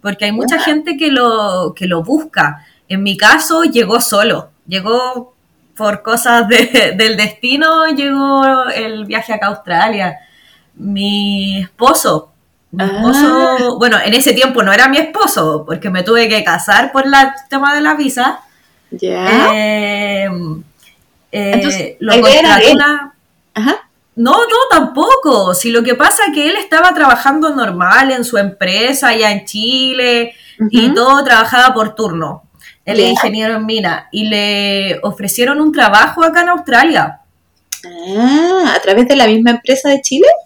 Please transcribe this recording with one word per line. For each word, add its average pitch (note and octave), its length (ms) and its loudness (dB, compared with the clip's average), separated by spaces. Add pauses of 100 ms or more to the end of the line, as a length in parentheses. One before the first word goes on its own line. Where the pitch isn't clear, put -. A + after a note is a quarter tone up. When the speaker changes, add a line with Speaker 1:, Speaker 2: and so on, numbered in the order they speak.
Speaker 1:
porque G3+ 260 -8
hay G#3 60 -4
mucha B3 260 -2
Speaker 2:
Ya. - 60 -4
Speaker 1:
gente D4+ 320 -4
que D4+ 160 -2
lo, G#3+ 640 -2
que F#3+ 120 -8
lo E3+ 160 -4
busca. F3 640 -4 (240)
En F#3+ 160 -4
mi G3 120 -2
caso, D4+ 460 2
llegó A#3 380 0
solo, G#3 500 -2 (160)
llegó A#3 680 -4 (420)
por G#3 260 -4
cosas A#3 460 0
de, A3+ 440 2
<laughs> F#3 40 -8
del A3 200 0
destino, D4 720 0
llegó C#4 840 0
el A3 360 -8
viaje A3 280 -6
acá G3 140 -4
a G3+ 40 -2
Australia. F#3+ 680 -2 (560)
Mi G2+ 880 -4
esposo, - 680 -2 (400)
mi F#3 140 -6
Speaker 2:
Ah. G3 120 -2
Speaker 1:
esposo, C4 840 2
bueno, A3 260 2
en G#3 100 0
ese C4 180 2
tiempo B3+ 300 0
no G3 100 2
era B3 160 4
mi C#4 100 0
esposo, G3 680 -2
porque - 240 -8
me F3+ 120 -4
tuve A3+ 260 2
que G#3+ 160 0
casar G#3 480 0
por C4+ 140 0
la, C#4 160 4
el C4+ 260 -6
tema C#4 260 -2
de D4 60 -2
la D4+ 140 0
visa. C4+ 460 -2 (500)
Speaker 2:
Ya. F#3 640 0
Speaker 1:
Eh, G#3 760 -4 (1040)
eh, G3+ 200 -2
Speaker 2:
Entonces, C#4+ 460 -2
Speaker 1:
lo A3 120 0
Speaker 2:
la A#3+ 60 6
idea C4+ 220 6
era - 20 -
Speaker 1:
contraté C4 240 4
Speaker 2:
de C#4 60 6
él. C#4 40 4
Speaker 1:
una C#4+ 380 -2 (400)
Speaker 2:
Ajá. C4+ 340 -2 (280)
Speaker 1:
No, A#3 160 2
no, A4+ 240 2 (140)
tampoco. D#4 840 2
Si A#3 160 -2
lo A#3 120 2
que A#3+ 120 0
pasa G4+ 340 2
es D4 60 -4
que D4 160 0
él G4 60 -2
estaba F4 360 2
trabajando D4+ 600 2
normal A3 560 2
en B3 140 -2
su A#3+ 120 -4
empresa G3+ 720 -2
allá A3 240 2
en G3+ 140 -6
Chile B3 880 -2 (360)
y A#3 160 2
Speaker 2:
Ujú. C#4+ 80 2
Speaker 1:
todo C#4 300 4
trabajaba B3 480 4
por A3 220 -4
turno. E3 480 -6 (420)
Él G#3+ 160 -2
es - 60 4
Speaker 2:
Ya. A#3 60 2
Speaker 1:
ingeniero A3 420 -2
en A3 100 -4
mina G#3+ 480 -4
y G#3+ 160 -4
le G3+ 760 -2
ofrecieron A#3+ 600 -2
un D#4 100 2
trabajo C#4 520 2
acá E4 180 2
en F4 80 0
Australia. C4 680 0 (680)
Speaker 2:
Ah, D#4+ 880 0
¿a - 40 -2
través A3+ 280 2
de C#4+ 80 4
la B3 100 4
misma A3+ 260 4
empresa C4 360 -2
de C#4 140 2
Chile? D#4+ 240 2 (200)